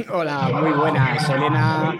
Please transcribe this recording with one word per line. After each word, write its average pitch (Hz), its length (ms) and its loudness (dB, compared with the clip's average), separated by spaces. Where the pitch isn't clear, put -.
Hola, 147 400 -2
muy 151 200 0
buenas, 143 580 0
Elena. 156 720 0